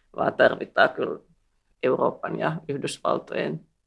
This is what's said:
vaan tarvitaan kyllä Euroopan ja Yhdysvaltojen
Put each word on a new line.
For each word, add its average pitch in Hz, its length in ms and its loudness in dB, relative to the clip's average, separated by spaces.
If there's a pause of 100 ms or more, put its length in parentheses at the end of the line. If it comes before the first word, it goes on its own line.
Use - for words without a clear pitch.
(160)
vaan - 180 0
tarvitaan - 560 4
kyllä - 300 -6 (640)
Euroopan 131 560 0
ja 160 300 -4
Yhdysvaltojen - 960 -4 (220)